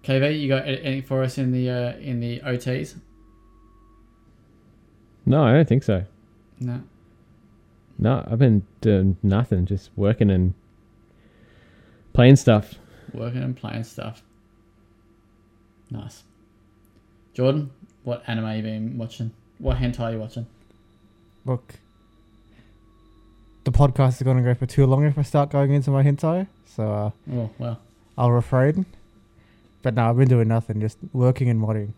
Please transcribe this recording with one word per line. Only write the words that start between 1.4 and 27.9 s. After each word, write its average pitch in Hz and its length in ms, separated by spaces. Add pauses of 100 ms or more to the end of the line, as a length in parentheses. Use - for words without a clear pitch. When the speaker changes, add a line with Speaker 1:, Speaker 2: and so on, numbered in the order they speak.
Speaker 1:
the, 127 160
uh, 123 280
in 123 220
the 120 220
O 123 160
Ts? 131 380 (2250)
Speaker 2:
No, 143 200
I 113 80
don't 156 140
think 131 160
so. 95 200 (560)
Speaker 1:
No. 123 240 (1120)
Speaker 2:
No, 113 320
I've 117 100
been 110 280 (140)
doing 98 420
nothing, 98 420
just 98 300
working 101 340
and 92 240 (1600)
playing 131 220
stuff. 107 400 (380)
Speaker 1:
Working 120 280
and 127 140
playing 113 300
stuff. - 360 (1700)
Nice. 107 340 (1080)
Jordan, 139 380 (320)
what 120 240
anime 110 300
you 110 40
been 110 360
watching? 113 340 (280)
What 127 180
hentai 123 340
you 110 80
watching? 113 260 (1000)
Speaker 3:
Look, 127 300 (1900)
the 131 60
podcast 131 420
is 127 100
gonna 127 180
go 123 140
for 127 100
too 139 200
long 135 200
if 147 120
I 147 40
start 143 300
going 139 200
into 143 200
my 139 120
hentai, 160 440 (180)
so, 107 260
uh, 104 200 (200)
Speaker 1:
Oh, 120 180 (100)
well. 120 200 (380)